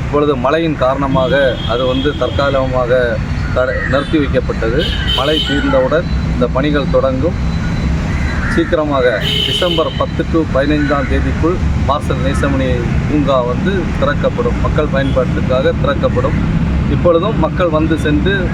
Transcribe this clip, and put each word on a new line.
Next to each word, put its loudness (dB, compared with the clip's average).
இப்பொழுது 0
மழையின் 0
காரணமாக 0
அது -2
வந்து -2
தற்காலிகமாக 0
தடை, 0
நிறுத்தி 0
வைக்கப்பட்டது. 0
மழை 0
தீர்ந்தவுடன் 0
இந்த 0
பணிகள் 0
தொடங்கும். 0
சீக்கிரமாக 0
டிசம்பர் 0
பத்து -2
to 2
பதினைந்தாம் 0
தேதிக்குள் 0
மார்ஷல் 0
நேசமணி 0
பூங்கா 2
வந்து 0
திறக்கப்படும், 0
மக்கள் 0
பயன்பாட்டுக்காக 0
திறக்கப்படும். 0
இப்பொழுதும் 2
மக்கள் 0
வந்து 0
சென்று 2